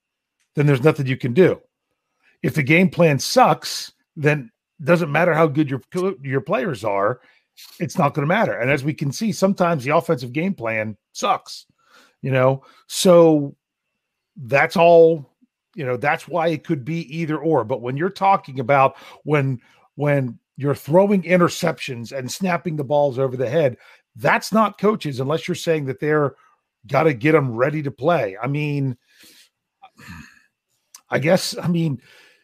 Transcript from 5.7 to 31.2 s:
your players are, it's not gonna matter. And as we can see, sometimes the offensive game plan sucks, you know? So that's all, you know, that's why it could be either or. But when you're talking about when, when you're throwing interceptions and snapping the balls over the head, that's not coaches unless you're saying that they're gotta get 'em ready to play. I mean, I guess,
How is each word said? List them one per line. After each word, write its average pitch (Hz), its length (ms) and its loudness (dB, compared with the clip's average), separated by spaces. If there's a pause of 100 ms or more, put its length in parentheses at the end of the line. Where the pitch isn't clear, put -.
your 135 180 -4
players 175 420 -6
are, 104 360 -2 (600)
it's - 180 -6
not 143 160 2
gonna 143 140 -4
matter. 180 260 0
And 117 180 -2
as 139 120 0
we 147 100 -2
can 143 180 -6
see, 220 220 -4
sometimes 175 500 0
the 143 120 0
offensive 143 360 -2
game 165 220 -4
plan 110 420 -6 (160)
sucks, - 540 -6 (560)
you 135 100 -6
know? 131 320 2 (240)
So 160 680 6 (840)
that's 143 380 0
all, 165 560 6 (440)
you 156 100 -8
know, 127 120 -2
that's 143 300 -4
why 170 220 -2
it 151 160 -4
could 147 200 -4
be 165 160 -6 (160)
either 156 200 -4
or. 147 260 0
But 110 180 -6
when 127 160 -6
you're 175 120 -4
talking 190 500 -2
about 135 360 2 (280)
when, 135 360 -2 (360)
when 139 420 -2 (200)
you're 139 180 -4
throwing 190 480 2
interceptions 156 880 -2
and 131 200 -8
snapping 175 440 -4
the 151 80 -6
balls 143 340 0
over 131 180 -2
the 123 140 -4
head, 139 280 0 (380)
that's 151 360 -2
not 208 260 0
coaches 160 420 -2
unless 143 280 -4
you're 175 80 -6
saying 160 300 -2
that 131 140 -8
they're 151 360 0 (520)
gotta 143 260 2
get 131 200 2
'em 139 220 0
ready 147 260 -2
to 139 100 -6
play. 123 480 -2
I 117 80 -6
mean, 143 500 -4 (2000)
I 123 100 -2
guess, 175 380 0